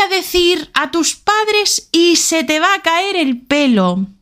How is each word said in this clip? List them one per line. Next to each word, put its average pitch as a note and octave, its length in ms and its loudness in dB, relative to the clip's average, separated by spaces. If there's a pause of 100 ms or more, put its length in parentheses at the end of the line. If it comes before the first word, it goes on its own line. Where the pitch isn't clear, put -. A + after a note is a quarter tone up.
a F#4 80 -4
decir F4 600 0
a C#4 180 -2
tus E4 240 -2
padres G#4 720 -2
y E4+ 260 2
se D#4+ 280 -2
te D#4 160 -2
va F#4+ 160 2
a G4 60 -6
caer F#4 340 -2
el C4+ 240 -2
pelo". G3+ 680 0 (160)